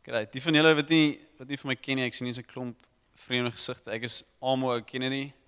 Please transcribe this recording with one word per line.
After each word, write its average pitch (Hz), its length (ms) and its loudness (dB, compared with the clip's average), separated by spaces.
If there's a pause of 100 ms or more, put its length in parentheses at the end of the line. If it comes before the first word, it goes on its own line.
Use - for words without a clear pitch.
Great. 113 320 -6
Die 127 80 -10
van 160 160 2
julle 160 160 8
wat 147 160 0
nie, 156 300 4 (180)
wat 131 140 -16
nie 139 100 -6
vir 139 80 -8
my 131 80 0
ken 131 220 -4
nie, 127 100 -2
ek - 80 -8
sien 123 80 -6
hier's 123 160 -4
'n - 80 -18
klomp 123 280 -10 (440)
vreemde 123 320 -2
gesigte. - 400 -4
Ek 113 100 -6
is 117 200 -2 (180)
Amo 131 320 0
ou 117 80 -2
Kennedy. 135 500 -6 (160)